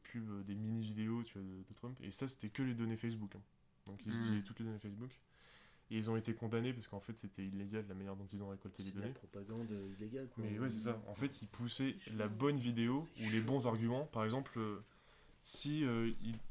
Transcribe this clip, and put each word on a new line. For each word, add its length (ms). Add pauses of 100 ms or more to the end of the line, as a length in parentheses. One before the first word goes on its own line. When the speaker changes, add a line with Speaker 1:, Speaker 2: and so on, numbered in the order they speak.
Speaker 1:
pubs, 260
euh, 140
des 100
mini-vidéos, 680
tu 140
vois, 40
de, 260
de 60
Trump, 280
et 100
ça, 160
c'était 220
que 120
les 120
données 220
Facebook, 380
hein. 60 (460)
Donc, 200
ils 60
Speaker 2:
Hmm. 40
Speaker 1:
utilisaient 260
toutes 180
les 60
données 120
Facebook. 320 (800)
Et 80
ils 100
ont 80
été 160
condamnés 400
parce 140
qu'en 140
fait, 180
c'était 260
illégal 440
la 60
manière 220
dont 160
ils 100
ont 60
récolté 340
Speaker 3:
C'est 80
Speaker 1:
les 40
Speaker 3:
de 60
la 80
Speaker 1:
données. 100
Speaker 3:
propagande, 540
euh, 260
illégale, 300
quoi. 160
Speaker 1:
Mais 140
ouais, 120
c'est 80
ça. 300
En 80
fait, 260
ils 60
poussaient 500
Speaker 4:
Chaud. 180
Speaker 1:
la 120
bonne 300
vidéo 420 (160)
Speaker 3:
C'est 100
Speaker 1:
ou 40
les 100
Speaker 3:
chaud. 60
Speaker 1:
bons 200
arguments. 400
Par 180
exemple, 340
euh, 220 (640)
si, 400
euh, 280 (100)
ils, 160 (120)